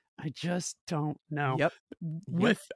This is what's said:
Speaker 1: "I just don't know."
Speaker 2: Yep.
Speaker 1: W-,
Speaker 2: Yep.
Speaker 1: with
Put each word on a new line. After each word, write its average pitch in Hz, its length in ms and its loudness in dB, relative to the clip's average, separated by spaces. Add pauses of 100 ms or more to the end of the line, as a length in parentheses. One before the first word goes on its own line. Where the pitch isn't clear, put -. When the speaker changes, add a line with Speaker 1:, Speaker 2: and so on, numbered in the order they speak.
(200)
Speaker 1:
"I 156 100 -4
just 175 480 -4 (100)
don't 151 320 0 (100)
know." 139 320 2
Speaker 2:
Yep. 160 120 4 (280)
Speaker 1:
W-, 160 220 -6 (140)
Speaker 2:
Yep. 208 180 6
Speaker 1:
with - 200 -12